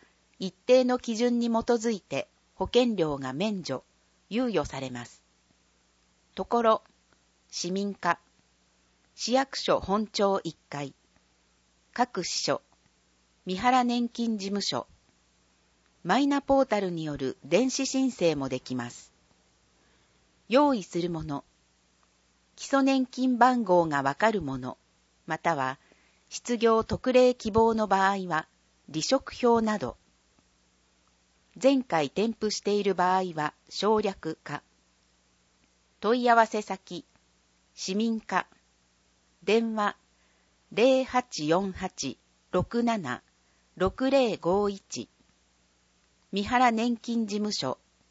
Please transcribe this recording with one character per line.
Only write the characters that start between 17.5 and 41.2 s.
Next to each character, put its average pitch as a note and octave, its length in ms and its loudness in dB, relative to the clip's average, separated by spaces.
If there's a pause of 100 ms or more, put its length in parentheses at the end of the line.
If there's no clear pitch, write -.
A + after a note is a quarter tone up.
子 C4+ 160 -4
申 C4 240 0
請 E3 240 0
も C#3 120 -4
で B2+ 120 -6
き - 160 -10
ま A#2+ 160 -8
す。 - 200 -20 (1400)
用 C#4 260 4
意 F#3+ 80 -4
す F3 180 -6
る F3 80 -2
も D#3+ 140 -6
の、 D3 200 -8 (1120)
基 - 100 -16
礎 C4+ 180 2
年 C4+ 240 2
金 B3+ 320 0
番 B3 240 4
号 F3 240 4
が C#3+ 160 0
わ C#3 100 0
か G#3+ 160 2
る G#3 140 -2
も C3+ 160 -6
の、 B2+ 180 -10 (480)
ま D#3+ 140 -6
た E3+ 160 0
は C3 240 -4 (500)
失 - 280 -6
業 A3+ 260 2
特 - 280 -4
例 B3 220 6
希 A3 160 -8
望 A3+ 240 4
の G#3+ 140 -2
場 F#3+ 180 2
合 G3 220 0
は D#3 200 -2 (400)
離 D#3 140 -6
職 - 300 -2
票 A#3 320 2
な G#3+ 160 -2
ど、 - 180 -8 (1600)
前 C4 220 4
回 D#3 300 -2
添 A3 280 -2
付 G#3+ 120 -2
し - 100 -8
て G3+ 140 0
い G3+ 80 0
る G3 100 0
場 F3+ 240 2
合 F#3 160 -2
は D3+ 220 -4 (120)
省 G#3+ 320 0
略 F#3+ 440 -4
化。 C#3+ 180 -10 (1400)
問 A#3+ 220 2
い A#3+ 60 4
合 A#3 60 6
わ A3+ 100 6
せ A3 160 -6
先、 F#3+ 420 -10 (720)
市 - 220 -6
民 A3+ 260 -2
課、 - 240 -2 (1000)
電 A3 320 2
話 G#3 200 -2 (800)
零 C4 320 4
八 B3 420 -4